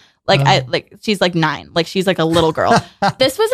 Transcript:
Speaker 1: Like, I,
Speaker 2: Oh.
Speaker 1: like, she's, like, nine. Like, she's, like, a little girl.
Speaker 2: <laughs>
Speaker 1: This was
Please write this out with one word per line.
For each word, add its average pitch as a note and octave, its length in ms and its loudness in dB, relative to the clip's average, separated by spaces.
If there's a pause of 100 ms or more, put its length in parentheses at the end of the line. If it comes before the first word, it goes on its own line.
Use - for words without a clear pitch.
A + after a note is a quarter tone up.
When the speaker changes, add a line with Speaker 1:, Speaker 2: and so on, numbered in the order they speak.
(260)
Speaker 1:
Like, F#3 140 2
I, D#3 200 2
Speaker 2:
Oh. B2+ 80 -4
Speaker 1:
like, - 320 -6
she's, G#3 220 -2
like, F3+ 120 0
nine. D3 400 -4
Like, E3 120 -2
she's, F#3+ 200 -4
like, F#3 120 0
a D#3+ 60 0
little E3 280 2
girl. C#3+ 260 2 (220)
Speaker 2:
<laughs> - 180 -2
Speaker 1:
This C4 200 0
was A4 160 0